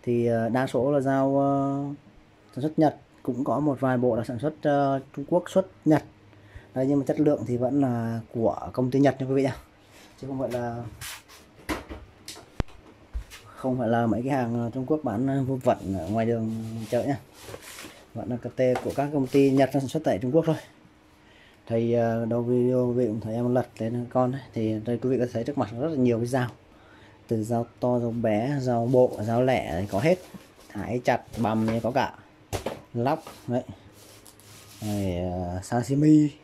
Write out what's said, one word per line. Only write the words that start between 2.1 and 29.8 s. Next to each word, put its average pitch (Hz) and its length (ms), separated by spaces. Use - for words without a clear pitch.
sản 123 60
xuất 156 180
Nhật, 151 160
cũng 123 200
có 135 160
một 143 200
vài 127 180
bộ 120 180
là 113 80
sản 120 160
xuất, 151 220
à, 139 380
Trung 139 140
Quốc 175 200
xuất 185 180
Nhật. 151 180
Đây, 131 140
nhưng 143 120
mà 135 80
chất 151 120
lượng 147 280
thì 120 100
vẫn 123 240
là 117 380
của 113 400
công 127 180
ty 135 80
Nhật 135 200
nha 131 80
quý 135 60
vị 135 100
nhá. 131 120
Chứ 131 60
không 135 120
phải 120 120
là, 120 320
không 127 320
phải 120 100
là 117 180
mấy 110 160
cái 135 100
hàng, 120 340
à, 113 80
Trung 131 120
Quốc 156 180
bán, 123 260
à, 135 180
vô 135 160
vẩn 95 340
ở 80 120
ngoài 113 160
đường 113 380
chợ 120 140
nhá. 139 140
Vẫn 113 160
là 123 120
cái 117 140
tê 127 180
của 117 120
các 143 180
công 135 140
ty 139 240
Nhật 135 220
sản 135 140
xuất 156 160
tại 110 180
Trung 127 100
Quốc 160 140
thôi. 156 100
Thì, 117 260
à, 117 320
đầu 117 160
video 123 460
quý 120 60
vị 123 140
cũng 107 140
thấy 110 120
em 120 200
lật 123 140
lên 120 320
con 127 220
ấy. 135 100
Thì 110 320
đây 120 160
quý 127 80
vị 131 100
có 120 140
thấy 113 100
trước 143 140
mặt 107 120
rất 147 80
là 165 80
nhiều 123 220
cái 120 100
dao. 123 220
Từ 110 160
dao 117 220
to, 123 200
dao 120 120
bé, 117 480
dao 120 260
bộ, 127 340
dao 117 240
lẻ 110 380